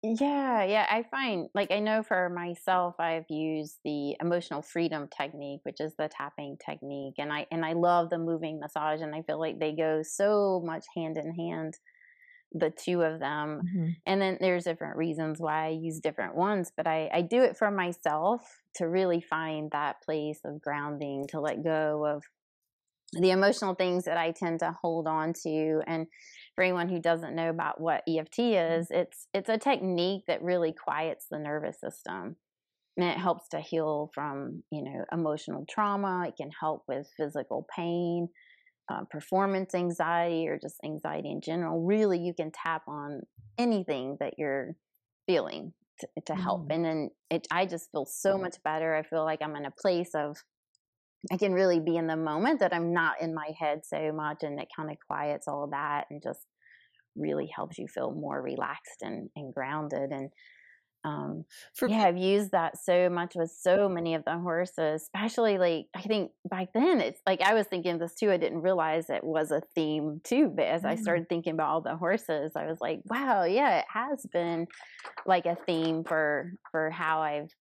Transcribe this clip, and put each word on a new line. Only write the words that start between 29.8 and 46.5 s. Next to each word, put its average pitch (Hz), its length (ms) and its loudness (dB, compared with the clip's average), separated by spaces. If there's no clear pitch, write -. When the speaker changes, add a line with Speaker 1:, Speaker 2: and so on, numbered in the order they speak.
Speaker 1:
that 156 140 0
really 170 300 2
quiets 160 560 -4
the 151 120 -6
nervous 151 400 -4
system. - 560 -10
And 180 100 0
it 170 120 -2
helps 180 300 -2
to 156 120 -6
heal 156 540 -2
from, 143 560 -8
you 147 140 -6
know, 139 280 -8
emotional 151 560 -4
trauma. 202 600 0
It - 80 -10
can 147 140 -8
help 160 260 -2
with 135 300 -6
physical 147 580 -4
pain, 170 540 0
uh, - 200 -6
performance 190 640 0
anxiety, 170 720 2
or 151 140 -2
just - 220 -10
anxiety 151 480 -6
in 147 80 -6
general. 165 440 -2
Really, 196 360 4
you 175 140 -2
can 160 180 -4
tap 165 360 -4
on 147 340 -8
anything 165 640 0
that 143 180 -4
you're 139 380 -4
feeling 165 480 0
to, - 80 -10
to 156 100 -2
help. 175 300 0